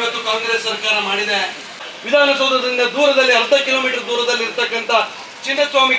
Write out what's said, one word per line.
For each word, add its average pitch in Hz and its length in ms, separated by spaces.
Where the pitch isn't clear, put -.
ಇವತ್ತು 233 280
ಕಾಂಗ್ರೆಸ್ 226 400
ಸರ್ಕಾರ 220 280
ಮಾಡಿದೆ. 202 320
ವಿಧಾನಸೌಧದಿಂದ 262 800
ದೂರದಲ್ಲಿ, 262 460
ಅರ್ಧ 233 140
ಕಿಲೋಮೀಟರ್ 254 400
ದೂರದಲ್ಲಿ 240 400
ಇರ್ತಕ್ಕಂಥ 226 460
ಚಿನ್ನಸ್ವಾಮಿ 269 540